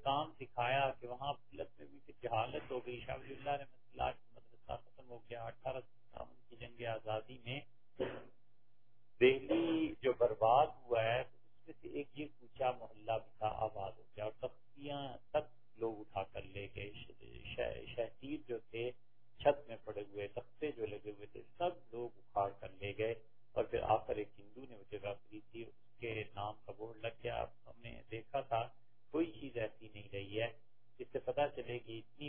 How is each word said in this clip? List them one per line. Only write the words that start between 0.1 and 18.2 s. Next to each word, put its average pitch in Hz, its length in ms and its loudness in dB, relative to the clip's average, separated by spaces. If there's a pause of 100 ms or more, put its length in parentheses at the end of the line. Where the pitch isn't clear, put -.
سکھایا 131 520 4 (100)
کہ 123 80 -8
وہاں 139 320 -2
پلت - 380 -8
میں 147 80 -12
بھی 143 200 -12
پھر - 160 -12
جہالت 123 480 2
ہو 127 160 0
گئی۔ 123 140 -4
شاہ 127 180 -4
ولی 131 160 -8
اللہ 135 180 -2
رحمۃ - 380 -4
اللہ 127 220 2
کا - 240 -10
مدرسہ - 480 -8
ختم 127 260 -12
ہو 120 100 -8
گیا۔ 117 240 -6
اٹھارہ 127 360 -2
سو - 180 -10
ستاون - 360 -8 (140)
کی - 80 -12
جنگ 120 320 -8
آزادی 110 560 0
میں 127 160 -2 (1600)
دہلی 156 800 8
جو 127 160 6
برباد 117 480 10 (160)
ہوا 117 220 6
ہے، 117 160 6
اس - 460 -8
میں 160 140 -8
سے 139 100 -6
ایک 143 280 -4
یہ 151 80 -2 (120)
کوچہ 127 400 2
محلہ 110 460 -2
بھی - 140 -12
تھا، 110 100 4 (160)
آباد 101 280 0
ہو - 140 -10
گیا، - 180 -4
اور 110 160 -2
تختیاں 143 600 -4 (300)
تک 151 200 4 (280)
لوگ 113 220 0
اٹھا 101 220 0 (100)
کر 101 120 -4
لے 98 300 -6
گئے۔ 101 180 -4
ش-، - 320 -10 (220)
ش-، 117 380 0 (100)
شہتیر 135 440 -2 (100)